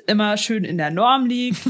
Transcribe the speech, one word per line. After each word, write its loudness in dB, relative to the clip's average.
immer 2
schön -2
in -4
der -2
Norm 2
liegt. -2